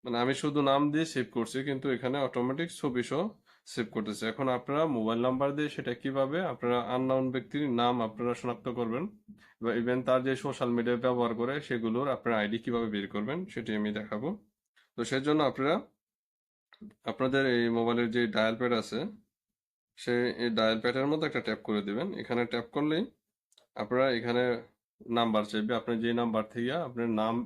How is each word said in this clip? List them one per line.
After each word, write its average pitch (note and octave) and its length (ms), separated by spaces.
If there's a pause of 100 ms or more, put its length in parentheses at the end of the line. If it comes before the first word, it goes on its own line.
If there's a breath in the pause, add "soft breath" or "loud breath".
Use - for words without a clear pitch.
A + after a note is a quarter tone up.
মানে A#2 140
আমি B2+ 160
শুধু D3 280
নাম C#3 300
দিয়ে D#3 120
সেভ C3+ 280
করছি, A#2+ 320
কিন্তু C#3 240
এখানে B2+ 300
অটোমেটিক C3 520
ছবি B2 320
সহ D#3 260 (380 soft breath)
সেভ A#2 280
করতেছে। G#2+ 340
এখন C3 200
আপনারা C#3 380
মোবাইল A#2 340
নাম্বার C3 360
দিয়ে D3+ 120
সেটা C3 260
কিভাবে C3+ 440 (140)
আপনারা A#2+ 260 (160)
আননোন C3 360
ব্যক্তির C3+ 400
নাম A#2+ 320
আপনারা A2+ 320
শনাক্ত B2 340
করবেন, A#2+ 360 (580 loud breath)
বা A#2 120
even B2 320
তার B2+ 160
যে C3 140
সোশ্যাল C3 340
মিডিয়া A#2+ 260
ব্যবহার A#2+ 380
করে, B2+ 260
সেগুলোর A#2+ 480
আপনারা A#2+ 300
আইডি G#2 200
কিভাবে A#2 280
বের G2+ 220
করবেন, C3+ 380
সেটি A2+ 300
আমি G#2 160
দেখাবো। G#2+ 360 (680 soft breath)
তো A#2+ 80
সেজন্য D3 380
আপনারা C#3 320 (1300)
আপনাদের C3 420
এই A#2+ 220
মোবাইলের A#2 420
যে A#2+ 160
ডায়াল A2 300
প্যাড B2 160
আছে, A#2 340 (920)
সেই A#2+ 360
এই A#2+ 180
ডায়াল A2 300
প্যাডের B2+ 260
মধ্যে D#3 200
একটা B2 140
ট্যাপ A2 220
করে G#2 200
দিবেন। A2+ 320
এখানে A#2 320
ট্যাপ A#2 260
করলেই D3+ 320 (680)
আপনারা B2 360
এখানে A#2+ 520 (460)
নাম্বার A2+ 360
চাইবে, G#2+ 300
আপনি A#2 280
যে A#2 100
নাম্বার A2+ 400
থেকে A#2+ 200
আপনার A#2+ 380
নাম A2 240 (120)